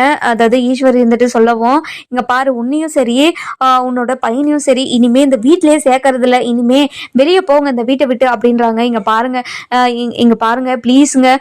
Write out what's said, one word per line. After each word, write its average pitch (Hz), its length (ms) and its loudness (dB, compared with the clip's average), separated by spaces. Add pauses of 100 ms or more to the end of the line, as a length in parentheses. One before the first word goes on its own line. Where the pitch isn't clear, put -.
(180)
அதாவது 233 400 0
ஈஸ்வரி 247 420 0
இருந்துட்டு 233 240 2
சொல்லவும், 233 580 0 (260)
"இங்க 247 140 -4
பாரு, 254 340 -2
உன்னையும் 285 320 -4
சரி, 277 440 0 (320)
அஹ், 254 160 2
உன்னோட 254 340 -4
பையனையும் 269 440 -2
சரி, 262 260 0
இனிமே 247 360 2
இந்த 269 200 2
வீட்டிலேயே 302 440 2
சேர்க்கறது 262 380 0
இல்ல, 247 200 2
இனிமே 240 460 0 (240)
வெளியே 330 280 2
போங்க 285 280 0
இந்த 240 140 -2
வீட்டை 262 240 0
விட்டு" 254 200 0
அப்படின்றாங்க. 240 520 0
"இங்க 233 220 -2
பாருங்க, 240 420 -2 (280)
அஹ், 247 200 0
இங்-, 240 220 -6
இங்க 233 220 2
பாருங்க 247 420 -2
ப்ளீஸுங்க, 262 520 2 (120)